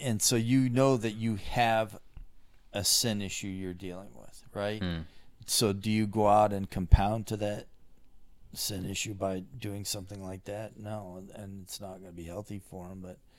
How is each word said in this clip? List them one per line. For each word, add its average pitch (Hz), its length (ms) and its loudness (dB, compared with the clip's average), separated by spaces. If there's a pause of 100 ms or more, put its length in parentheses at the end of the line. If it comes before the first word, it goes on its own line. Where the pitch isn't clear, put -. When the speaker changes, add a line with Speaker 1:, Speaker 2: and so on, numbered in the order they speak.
Speaker 1:
and 117 220 0
so - 140 6
you 127 340 4
know 131 260 6
that 113 160 0
you 110 240 0 (140)
have 113 480 4 (760)
a 101 120 -2
sin 107 360 2
issue 101 280 -6
you're 92 260 -6
dealing 92 400 -10
with, - 280 -18 (120)
right? 104 280 -2
Speaker 2:
Hmm. 85 160 -2 (480)
Speaker 1:
So 107 280 4
do 101 160 -2
you 110 160 4
go 104 220 4
out 104 260 8
and 98 160 -4
compound 101 560 4
to 110 120 -4
that 104 280 -4 (880)
sin 95 340 -4
issue 98 240 -4
by 95 280 -2 (180)
doing 104 260 -6
something 98 380 -6
like 92 220 -8
that? 104 340 -8
No, 104 400 -8
and, 98 120 -12
and 98 340 -12
it's - 180 -12
not 95 180 -10
gonna 92 120 -16
be 85 120 -10
healthy 87 360 -8 (100)
for 90 160 -10
him, 95 160 -12
but 92 160 -12 (200)